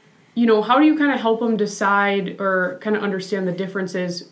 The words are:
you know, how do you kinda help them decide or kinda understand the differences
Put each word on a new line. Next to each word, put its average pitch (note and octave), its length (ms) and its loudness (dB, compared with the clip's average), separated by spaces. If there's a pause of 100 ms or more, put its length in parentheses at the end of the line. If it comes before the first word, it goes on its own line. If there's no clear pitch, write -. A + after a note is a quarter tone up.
(360)
you A#3 100 2
know, G#3+ 160 4
how A#3+ 160 2
do D4+ 80 6
you D4+ 100 4
kinda C#4+ 200 2
help A3+ 240 0
them A3+ 160 0
decide G3+ 840 0
or F#3 440 -2
kinda G#3+ 180 -2
understand F#3+ 480 -4
the F3 40 -2
differences F3+ 800 -6